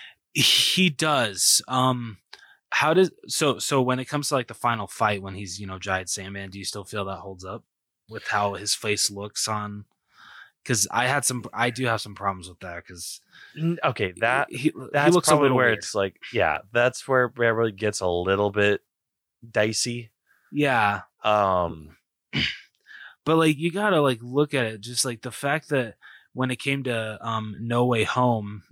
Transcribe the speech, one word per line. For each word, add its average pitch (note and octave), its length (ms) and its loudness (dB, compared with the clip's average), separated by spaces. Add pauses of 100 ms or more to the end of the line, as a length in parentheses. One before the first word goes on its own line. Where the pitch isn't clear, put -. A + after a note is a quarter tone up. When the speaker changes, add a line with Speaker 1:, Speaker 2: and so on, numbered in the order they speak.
(340)
Speaker 1:
He - 580 4
does. B2+ 760 2
Um, B2+ 520 0 (520)
how D3+ 220 2
does, F3+ 180 6 (160)
so, C3+ 320 0
so C3+ 220 2
when B2+ 180 2
it B2+ 60 -6
comes D3 240 -4
to, D3 60 0
like, B2+ 120 -2
the A#2 60 -14
final A2+ 340 -2
fight G#2 360 0
when F#2+ 100 -10
he's, F#2+ 260 -10
you G#2 60 -8
know, F#2+ 140 -8
Giant F#2 300 -4
Sandman, G2 420 -10
do G2 80 -14
you F#2+ 60 -12
still G2+ 180 -8
feel G2+ 220 -6
that G2 120 -6
holds F#2+ 260 -14
up G2 200 -12 (440)
with G#2+ 200 -14
how G#2 260 0
his G2 220 -4
face G#2+ 340 -2
looks G2+ 380 -8
on? G#2 380 -6 (800)
'Cause A#2+ 260 0
I A#2+ 160 0
had C#3 180 0
some, B2 180 -2 (100)
I A#2 180 0
do B2+ 160 -4
have A2+ 120 0
some G#2 160 -12
problems F#2 320 -4
with F2+ 140 -20
that F2 260 -12
'cause - 320 -14 (400)
Speaker 2:
N-, E3 240 -2
okay, G#2+ 380 0
that, B2+ 280 2
Speaker 1:
he, - 80 -10
he C#3+ 160 0 (200)
Speaker 2:
that's D3 200 6
Speaker 1:
looks E3+ 140 4
a D3+ 40 6
Speaker 2:
probably D3+ 120 6
Speaker 1:
little C3 140 4
Speaker 2:
where B2+ 100 6
Speaker 1:
weird. A2 120 2
Speaker 2:
it's - 140 -10
like, G2 220 0 (160)
yeah, D#2+ 280 2 (120)
that's A#2+ 340 2
where, B2+ 300 2
where A#2 140 4
it A2+ 40 2
really A2+ 200 0
gets G#2 260 -2
a F#2 80 0
little F#2+ 420 2
bit G2+ 320 4 (680)
dicey. A#2 600 -2 (420)
Speaker 1:
Yeah. A#2 480 2 (220)
Speaker 2:
Um, F2+ 720 2 (360)
Speaker 1:
<clears throat> C#3 40 -2 (880)
But, D#3+ 120 4
like, D#3 200 4
you E3 140 -2
gotta, F#3+ 300 2
like, C3 200 2
look C3+ 320 0
at B2+ 120 0
it. A2 160 -6
Just, A#2+ 240 -4
like, A#2+ 160 -8
the B2 100 -10
fact C#3+ 380 -4
that B2+ 260 0 (380)
when B2+ 180 -2
it B2 80 -6
came C#3 240 -2
to, A2+ 420 -4
um, A2 340 -4
No A#2+ 260 2
Way A#2 180 2
Home, G#2+ 680 0